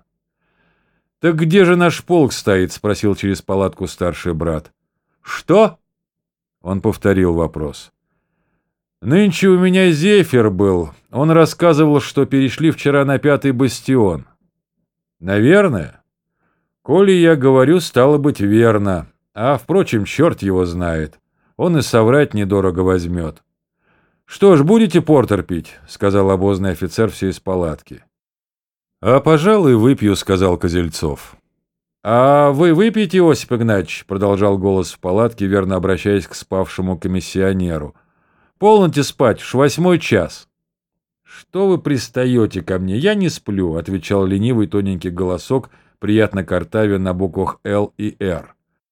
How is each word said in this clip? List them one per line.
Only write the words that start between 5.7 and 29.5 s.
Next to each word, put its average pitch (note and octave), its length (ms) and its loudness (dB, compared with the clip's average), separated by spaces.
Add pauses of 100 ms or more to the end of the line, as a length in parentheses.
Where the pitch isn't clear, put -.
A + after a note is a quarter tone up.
Он F#2 200 -6
повторил F#2+ 520 0
вопрос. D#2+ 580 -6 (1080)
«Нынче F#3+ 480 2
у F3+ 100 4
меня F#3 320 2
Зефир D#3 580 2
был. F2+ 420 0 (200)
Он D3+ 200 0
рассказывал, D#3 680 2
что - 260 -2
перешли C3+ 460 0
вчера C#3+ 340 0
на C3+ 120 0
пятый C#3 340 0
бастион». A#2 760 -2 (920)
«Наверное. G#2 840 0 (800)
Коли F#3+ 280 2
я E3 240 4
говорю, C3+ 440 4
стало C#3+ 380 2
быть, C#3+ 220 -2
верно. G2+ 680 0 (260)
А, C3 240 -2
впрочем, C#3+ 480 -2
чёрт D3 360 -2
его F#2 240 0
знает. E2+ 540 -6 (380)
Он E3 200 0
и B2+ 40 2
соврать B2 520 2
недорого F#2+ 480 -2
возьмёт». F2 640 -4 (840)
«Что F#3+ 300 4
ж, C#3 60 4
будете F#3 380 2
портер A2 400 2
пить?» - 340 -8 (120)
сказал G2 420 0
обозный F#2+ 420 0
офицер F#2+ 380 -4
всей F#2+ 200 -6
из F2 100 -8
палатки. E2+ 640 -8 (1000)
«А, B2+ 200 2
пожалуй, D#3+ 540 2